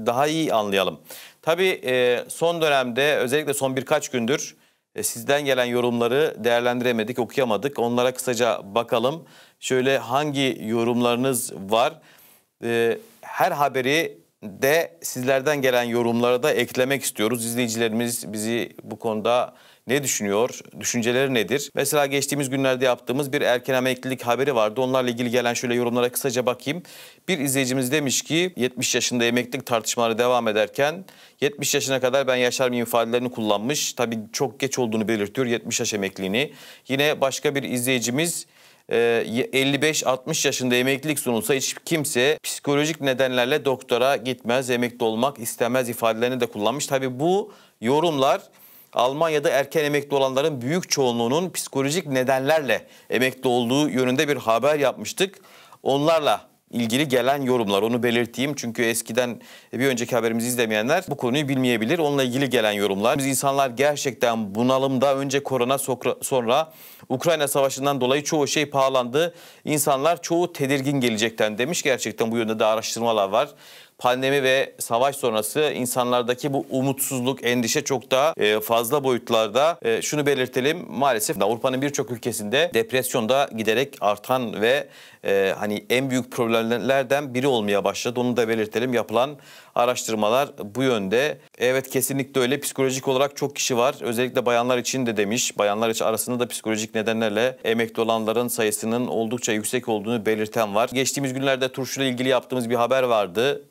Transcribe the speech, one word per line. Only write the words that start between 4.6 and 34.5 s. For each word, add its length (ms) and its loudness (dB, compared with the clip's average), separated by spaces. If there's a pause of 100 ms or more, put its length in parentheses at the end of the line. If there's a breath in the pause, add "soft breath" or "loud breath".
e, 80 -6
sizden 420 -2
gelen 200 2
yorumları 800 2
değerlendiremedik, 760 0
okuyamadık. 600 -2
Onlara 340 0
kısaca 480 0 (140)
bakalım. 480 0 (360 loud breath)
Şöyle 380 2
hangi 680 -2
yorumlarınız 880 0 (160)
var? 240 4 (720 loud breath)
E, 340 0 (240)
her 300 0
haberi 640 0 (260)
de 580 0
sizlerden 600 0
gelen 220 4
yorumlara 600 2
da 80 2
eklemek 520 0
istiyoruz. 420 -2
İzleyicilerimiz 880 -2
bizi 500 -4
bu 160 -12
konuda 540 -2 (340 loud breath)
ne 160 0
düşünüyor? 560 -2 (200)
Düşünceleri 540 0
nedir? 420 -2
Mesela 300 2
geçtiğimiz 440 -2
günlerde 360 0
yaptığımız 480 0
bir 80 0
erken 320 0
emeklilik 480 -2
haberi 340 0
vardı. 260 2
Onlarla 280 2
ilgili 200 -2
gelen 240 2
şöyle 220 -2
yorumlara 340 2
kısaca 360 -2
bakayım. 380 -4 (440 loud breath)
Bir 120 0
izleyicimiz 520 0
demiş 300 0
ki, 340 -2
yetmiş 400 -2
yaşında 300 0
emeklilik 400 0
tartışmaları 520 0
devam 300 2
ederken 580 0 (360 loud breath)
"Yetmiş 320 -2
yaşına 280 0
kadar 260 2
ben 80 2
yaşar 340 2
mıyım?" 180 -2
ifadelerini 440 0
kullanmış. 600 -2
Tabii 260 -2 (140)
çok 260 -4